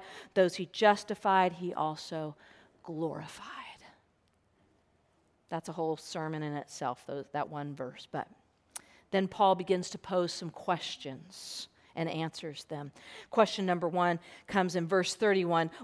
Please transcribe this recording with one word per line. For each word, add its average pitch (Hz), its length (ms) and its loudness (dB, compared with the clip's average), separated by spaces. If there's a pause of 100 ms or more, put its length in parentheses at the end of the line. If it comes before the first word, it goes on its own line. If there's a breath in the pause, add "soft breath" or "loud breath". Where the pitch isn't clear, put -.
(340 loud breath)
Those 185 220 6
He 185 180 -6
justified, 196 800 4
He 175 200 -6
also 156 600 -4 (480 soft breath)
glorified. 156 640 -8 (2000)
That's 165 180 -6
a 170 40 -6
whole 160 260 -2
sermon 156 460 -6
in 147 100 -4
itself, 135 540 -6
those, 139 260 -8
that 147 160 -4
one 147 240 -8
verse. 135 380 -12
But 147 160 -6 (840 loud breath)
then 190 180 2
Paul 190 280 6
begins 180 340 0
to - 80 -8
pose 180 340 0
some 170 200 -8
questions - 1160 -8 (260 soft breath)
and 165 120 -2
answers 156 580 -6
them. 143 260 -8 (400 loud breath)
Question 202 340 4
number 175 240 2
one 175 300 2 (260 loud breath)
comes 185 300 2
in 170 120 0
verse 180 280 2
thirty-one. 175 560 4 (120)